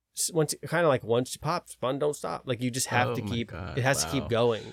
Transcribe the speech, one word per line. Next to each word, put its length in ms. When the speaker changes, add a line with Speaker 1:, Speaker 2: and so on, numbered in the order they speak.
Speaker 1:
s-, 160
once, 220
kinda 200
like 160
once 320
you 40
pop, 300
spun 300
don't 160
stop. 300
Like, 160
you 100
just 160
have 220
Speaker 2:
Oh 60
Speaker 1:
to 80
Speaker 2:
my 60
Speaker 1:
keep, 220
Speaker 2:
God, 260
Speaker 1:
it 40
has 240
to 40
keep 140
Speaker 2:
wow. 60
Speaker 1:
going, 440